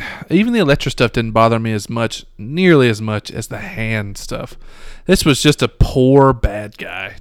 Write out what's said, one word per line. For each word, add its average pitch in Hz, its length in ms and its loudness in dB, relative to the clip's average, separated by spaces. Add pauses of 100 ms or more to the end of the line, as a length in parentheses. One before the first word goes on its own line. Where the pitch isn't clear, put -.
(320)
even 214 200 2
the 240 80 0
Elektra 143 300 2
stuff 120 220 0
didn't 113 200 -4
bother 113 280 2
me 113 140 -4
as 104 180 -6
much, 117 340 -4 (140)
nearly 147 500 4
as 107 120 -2
much 107 280 -6
as - 180 -10
the 107 120 -12
Hand 110 580 -8
stuff. - 400 -12 (480)
This 185 180 2
was 143 200 2
just 147 180 2
a 123 60 2
poor 135 680 4
bad 104 460 -6
guy 95 420 -12